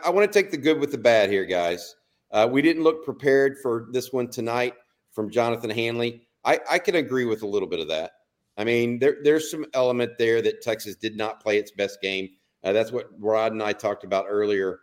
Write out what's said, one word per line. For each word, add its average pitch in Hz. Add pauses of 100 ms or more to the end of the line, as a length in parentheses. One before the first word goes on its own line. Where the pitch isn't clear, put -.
I 175
wanna 196
take 196
the 165
good 147
with 143
the 135
bad 110
here, 98
guys. 87 (380)
Uh, 107
we 135
didn't 160
look 156
prepared 139
for 117
this 123
one 123
tonight 123 (380)
from 107
Jonathan 117
Hanley. 117 (180)
I, 151 (100)
I 165
can 180
agree 127
with 110
a 107
little 101
bit 85
of 78
that. 80 (440)
I 104
mean, 120
there, 139
there's 156
some 156
element 123
there 117
that 110
Texas 107
did 107
not 107
play 104
its 104
best 98
game. 95 (340)
Uh, 95
that's 110
what 120 (100)
Rod 110
and 110
I 107
talked 101
about 95
earlier. 101